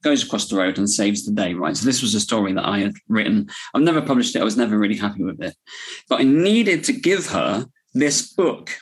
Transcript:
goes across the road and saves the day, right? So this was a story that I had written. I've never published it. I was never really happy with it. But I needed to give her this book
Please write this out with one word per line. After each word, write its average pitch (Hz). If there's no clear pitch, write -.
goes 143
across -
the 104
road 92
and 101
saves 101
the 104
day, 95
right? 78
So 92
this 127
was 110
a 104
story 101
that -
I 101
had 101
written. -
I've 139
never 160
published 127
it. -
I 95
was 107
never 110
really 104
happy 104
with 85
it. 87
But -
I 131
needed 180
to -
give 180
her 95
this 143
book 147